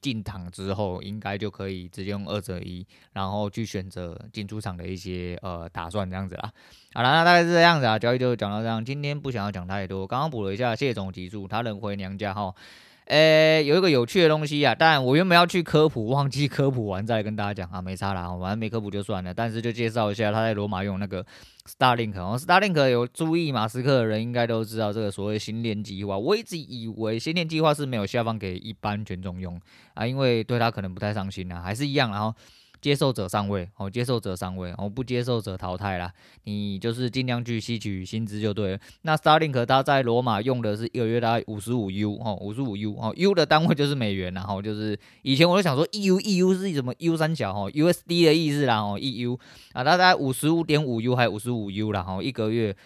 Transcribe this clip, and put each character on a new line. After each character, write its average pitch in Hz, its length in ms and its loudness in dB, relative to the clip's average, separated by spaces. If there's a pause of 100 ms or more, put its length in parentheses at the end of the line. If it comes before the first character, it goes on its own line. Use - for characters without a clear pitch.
进 113 220 -4
场 92 260 -10
之 98 240 -6
后， 95 300 -4
应 104 160 -10
该 98 180 -6
就 98 140 -6
可 98 180 -8
以 90 180 -10
直 95 160 -12
接 95 60 -6
用 101 180 -6
二 101 140 -4
折 90 180 -8
一， 90 240 -12 (300)
然 98 180 -4
后 104 160 -2
去 113 160 -6
选 98 240 -8
择 87 320 -12 (140)
进 104 140 -8
出 107 120 -10
场 98 160 -8
的 87 120 -10
一 95 80 -6
些， 87 480 -8
呃， 85 260 -10
打 85 180 -8
算 92 220 -4
这 92 60 -8
样 95 120 -6
子 85 60 -12
啦。 - 180 -10 (440)
好 120 80 0
啦， 127 80 4
那 165 120 6
大 175 100 8
概 175 100 8
是 170 80 2
这 175 80 6
样 170 200 8
子 131 60 2
啊， 110 140 4
交 117 160 2
易 - 20 2
就 123 180 2
讲 101 140 -2
到 104 120 -4
这 113 60 -4
样。 113 160 -2
今 139 200 -6
天 143 160 -4
不 143 100 -6
想 107 160 -4
要 104 60 -2
讲 90 160 -8
太 98 180 -4
多， 95 220 -6
刚 127 140 -2
刚 156 60 0
补 120 160 -4
了 95 80 -2
一 101 60 -4
下 120 180 0
谢 135 160 0
总 95 220 -6
集 90 160 -12
数， 98 180 -10
他 107 140 -4
人 107 180 -6
回 101 160 -4
娘 98 220 -6
家 98 160 -4
哈。 98 180 -4 (540)
诶， 156 580 6
有 147 140 4
一 - 20 4
个 190 80 4
有 131 160 4
趣 175 200 4
的 165 40 8
东 156 200 2
西 147 180 0
啊， 120 80 6
但 151 320 6
我 127 100 6
原 180 140 4
本 170 60 6
要 175 100 8
去 175 160 2
科 156 260 4
普， 113 200 -2
忘 139 200 2
记 139 200 0
科 139 240 0
普 120 160 -2
完 98 180 -4
再 113 120 0
来 110 40 2
跟 107 140 -4
大 104 100 -2
家 101 80 -4
讲 92 160 -8
啊， 95 100 -10
没 92 160 -6
差 98 200 -2
啦， 87 120 -6 (120)
反 92 100 -4
正 107 80 -2
没 113 100 -4
科 113 140 -4
普 101 80 -6
就 101 140 -4
算 95 200 -4
了。 90 80 -8
但 113 200 -4
是 113 100 -4
就 117 100 -2
介 113 160 -2
绍 110 240 0
一 98 40 -4
下 104 160 0
他 110 80 2
在 113 160 2
罗 104 120 -2
马 95 160 -4
用 98 160 -2
那 101 60 -4
个 92 180 -6 (460)
Starlink 117 480 2
哦， 92 180 -4
Starlink 175 540 4
有 120 160 4
注 160 320 -2
意 165 140 0
马 113 160 0
斯 123 160 -4
克 139 100 4
的 123 140 4
人 107 120 0
应 120 120 -4
该 120 160 2
都 113 180 0
知 110 140 -6
道 104 120 0
这 107 80 -4
个 104 120 -2
所 98 120 -8
谓 107 140 -2
星 110 240 -6
链 107 220 -2
计 98 200 -8
划。 98 140 -2
我 143 180 0
一 233 60 -2
直 180 160 -10
以 120 300 -10
为 110 320 -4
星 160 160 -4
链 170 120 0
计 160 140 -2
划 156 100 6
是 147 140 -2
没 127 100 -2
有 101 120 0
下 120 160 0
放 113 160 -2
给 92 180 -6
一 110 160 -12
般 104 320 -4
群 92 160 -8
众 92 180 -8
用 87 220 -10 (320)
啊， 113 140 -4
因 131 100 -4
为 120 260 2
对 123 140 -2
他 117 140 2
可 107 100 -6
能 95 100 -6
不 90 80 -12
太 104 140 -2
上 98 160 -4
心 90 220 -8
啊， 87 100 -8
还 92 140 -4
是 135 100 -2
一 139 80 -2
样， 135 160 2
然 101 100 -4
后 110 140 -2 (480)
接 143 140 2
受 135 160 2
者 104 160 -4
上 101 220 0
位， 92 180 -2 (100)
哦， 98 120 -6
接 120 160 -2
受 123 140 0
者 95 160 -4
上 92 200 -6
位， 90 220 -6
哦， 98 100 -6
不 113 160 -6
接 120 200 -2
受 120 180 0
者 98 160 -8
淘 92 180 -6
汰 95 220 -4
啦。 87 140 -6 (320)
你 104 340 -4
就 113 160 -2
是 123 160 -2
尽 127 160 -2
量 120 180 -2
去 113 160 -2
吸 117 200 -4
取 98 260 -6
薪 110 180 -4
资 104 160 -6
就 104 140 0
对 95 200 -2
了。 98 60 -6 (220)
那 156 160 0
Starlink 151 480 4
它 131 160 6
在 139 220 4
罗 117 180 2
马 113 180 0
用 123 220 0
的 104 160 0
是 117 160 -4
一 123 60 -2
个 113 80 2
月 117 120 0
大 117 160 2
概 113 120 0
五 107 120 -6
十 113 140 -4
五 107 160 0
U， 104 240 0 (100)
哦， 104 160 -4
五 101 140 -8
十 123 80 -6
五 110 160 -4
U， 104 180 -4
哦， 110 200 -4
U 196 180 4
的 170 100 4
单 156 220 4
位 170 80 4
就 143 140 2
是 143 80 0
美 110 180 0
元 92 220 -4
啦， 92 80 -8
吼， 98 180 -4
就 107 140 -4
是 107 200 -2 (280)
以 135 120 2
前 165 140 6
我 180 80 4
就 202 60 4
想 156 120 2
说 143 180 2
一 208 100 -4
U， 185 160 4
一 202 160 0
U 185 180 4
是 190 200 -2
什 135 120 -2
么 123 140 -4
U 165 180 0
三 156 180 0
小， 101 160 -2
吼 101 200 -4
，U 151 160 4
S 175 180 2
D 170 180 4
的 156 80 8
意 160 200 4
思 143 160 2
啦， 113 160 4
吼， 101 160 -2
一 127 220 -6
U， 120 120 -2 (400)
啊， 127 100 -2
它 - 0 -
大 160 140 6
概 185 160 8
五 135 180 2
十 147 200 0
五 165 120 2
点 151 200 2
五 120 180 -2
U 123 140 2
还 120 120 4
五 104 120 -2
十 120 100 -6
五 107 220 -4
U 107 200 -2
啦， 98 120 -2
吼， 95 180 -4
一 110 100 -4
个 110 200 -2
月 110 240 0 (100)